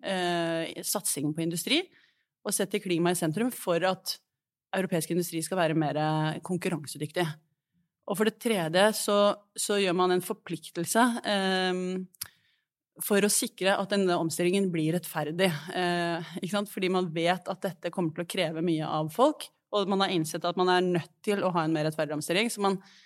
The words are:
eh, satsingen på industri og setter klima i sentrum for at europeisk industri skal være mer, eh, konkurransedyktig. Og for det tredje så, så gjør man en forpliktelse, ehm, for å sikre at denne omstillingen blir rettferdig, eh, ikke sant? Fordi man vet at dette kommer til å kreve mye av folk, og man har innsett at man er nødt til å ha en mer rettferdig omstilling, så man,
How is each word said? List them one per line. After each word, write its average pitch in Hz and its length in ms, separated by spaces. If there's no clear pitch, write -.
eh, 170 800
satsingen 151 500
på 165 140
industri 190 320
og 208 80
setter 202 280
klima 175 320
i - 20
sentrum 214 400
for 170 320
at 185 320
europeisk 180 360
industri 170 300
skal 185 180
være 160 180
mer, 147 180
eh, 156 460
konkurransedyktig. 165 840
Og 196 100
for 220 80
det 214 120
tredje 190 560
så, 202 420
så 202 220
gjør 180 160
man 180 160
en 180 100
forpliktelse, 220 1040
ehm, 185 840
for 202 180
å 208 80
sikre 202 500
at 196 120
denne 190 260
omstillingen 175 560
blir 160 220
rettferdig, 170 580
eh, 175 500
ikke 175 120
sant? 202 180
Fordi 185 200
man 185 220
vet 170 380
at 185 100
dette 175 320
kommer 165 240
til 175 80
å 175 60
kreve 165 340
mye 156 220
av 156 260
folk, 294 380
og 202 160
man 196 100
har 196 100
innsett 170 360
at 175 100
man 185 140
er 180 100
nødt 180 300
til 202 220
å 185 80
ha 165 140
en 160 80
mer 151 100
rettferdig 156 300
omstilling, 170 340
så 214 140
man, 196 200